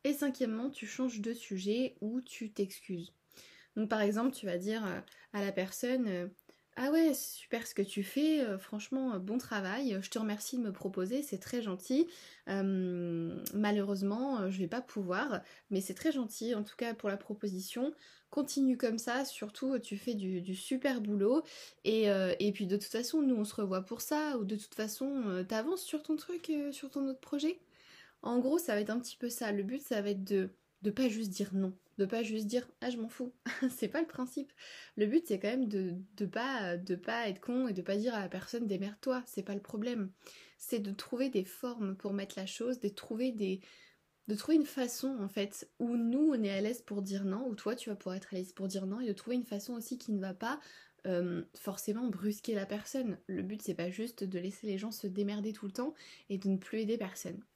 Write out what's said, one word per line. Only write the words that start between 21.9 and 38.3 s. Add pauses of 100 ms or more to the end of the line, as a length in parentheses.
euh,
et
puis
de
toute
façon,
nous
on
se
revoit
pour
ça,
ou
de
toute
façon,
euh,
t'avances
sur
ton
truc,
euh,
sur
ton
autre
projet. » (640)
En
gros,
ça
va
être
un
petit
peu
ça.
Le
but,
ça
va
être
de, (320)
de
pas
juste
dire
non. (280)
De
pas
juste
dire, « (140)
Ah,
je
m'en
fous. » (280)
<laughs>
C'est
pas
le
principe. (440)
Le
but,
c'est
quand
même
de, (240)
de
pas,
de
pas
être
con
et
de
pas
dire
à
la
personne, «